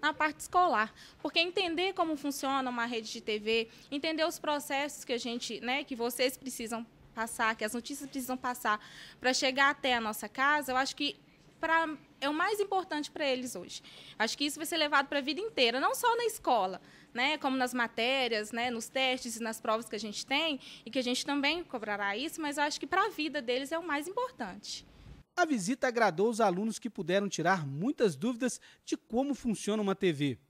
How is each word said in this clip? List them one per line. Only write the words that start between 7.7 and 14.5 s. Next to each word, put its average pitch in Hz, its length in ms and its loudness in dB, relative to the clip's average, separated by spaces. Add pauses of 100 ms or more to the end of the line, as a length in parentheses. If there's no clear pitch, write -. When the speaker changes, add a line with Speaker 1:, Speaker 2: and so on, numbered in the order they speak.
Speaker 1:
notícias 277 340 -8
precisam 254 260 -4
passar 240 480 -2 (360)
pra 254 160 2
chegar 277 340 4
até 277 240 0
a 233 80 2
nossa 214 260 -4
casa, 277 440 2
eu 254 60 2
acho 262 180 0
que 285 200 -2 (440)
pra, 320 360 2 (240)
é 269 80 0
o 294 60 2
mais 392 260 0
importante 370 520 -2
pra 320 120 -4
eles 254 320 0
hoje. - 280 -10 (340)
Acho 220 180 0
que 285 100 0
isso 294 120 -2